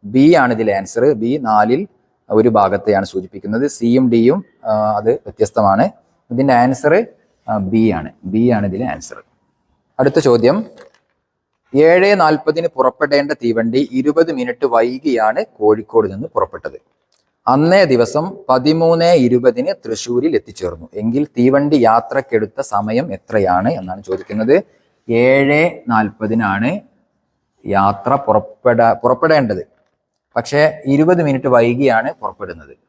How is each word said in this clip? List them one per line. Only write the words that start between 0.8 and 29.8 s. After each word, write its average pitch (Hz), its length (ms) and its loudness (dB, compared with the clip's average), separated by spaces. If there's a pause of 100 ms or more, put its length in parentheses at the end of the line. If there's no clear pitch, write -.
ബി 120 300 -4
നാലിൽ 113 440 0 (440)
ഒരു 110 180 2
ഭാഗത്തെയാണ് 98 560 0
സൂചിപ്പിക്കുന്നത്. 101 640 -6
സിയും 120 420 0
ഡിയും, 120 340 2 (200)
ആ, 113 60 -4 (260)
അത് 107 140 -2
വ്യത്യസ്തമാണ്. 110 800 -2 (420)
ഇതിന്റെ 131 240 0
ആൻസർ, 135 520 0 (420)
ആ, 107 100 -4
ബി 110 320 0
ആണ്. 76 220 -8 (120)
ബി 110 240 0
ആണ് 107 180 0
ഇതിലെ 95 200 -6
ആൻസർ. 76 300 -10 (840)
അടുത്ത 135 180 2
ചോദ്യം, 139 460 2 (1120)
ഏഴ് 180 440 4
നാൽപതിന് 156 480 0
പുറപ്പെടേണ്ട 143 640 -2
തീവണ്ടി 117 600 -2
ഇരുപത് 147 400 0
മിനിറ്റ് 123 340 -6
വൈകിയാണ് 120 760 0 (160)
കോഴിക്കോട് 107 520 0
നിന്ന് 110 160 -10
പുറപ്പെട്ടത്. - 520 -6 (680)
അന്നേ 165 360 4
ദിവസം 143 520 0 (120)
പതിമൂന്ന് 165 680 2
ഇരുപതിന് 127 720 0
തൃശ്ശൂരിൽ 123 460 -4
എത്തിച്ചേർന്നു 87 600 -8
എങ്കിൽ 117 300 -4
തീവണ്ടി 143 520 2
യാത്രക്കെടുത്ത 117 840 0
സമയം 107 520 -4
എത്രയാണ് 95 600 0
എന്നാണ് 95 300 -10
ചോദിക്കുന്നത്. 110 600 -2 (480)
ഏഴ് 139 760 2
നാൽപതിനാണ് 110 920 -2 (840)
യാത്ര 101 480 0
പുറപ്പെടാ-, 117 840 0
പുറപ്പെടേണ്ടത്. 123 680 0 (680)